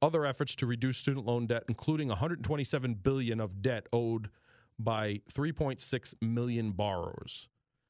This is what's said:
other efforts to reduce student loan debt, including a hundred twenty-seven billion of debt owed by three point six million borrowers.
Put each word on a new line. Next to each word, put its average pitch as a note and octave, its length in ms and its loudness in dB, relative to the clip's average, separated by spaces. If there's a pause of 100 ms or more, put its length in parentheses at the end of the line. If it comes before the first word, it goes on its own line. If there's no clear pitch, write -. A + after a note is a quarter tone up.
other D#3 240 6
efforts C3+ 300 -2
to - 100 0
reduce B2 320 0
student C3+ 280 0
loan A#2+ 200 2
debt, A#2 220 0
including D3+ 420 0
a G#2 60 2
hundred D#3+ 260 0
twenty-seven C3+ 540 0
billion A#2 460 0
of G2 200 -4
debt A#2 300 0
owed A2+ 380 0 (500)
by G#2+ 400 0 (100)
three D3+ 220 0
point C#3 300 -2
six - 400 -4
million A#2 500 0
borrowers. F#2 800 -4 (400)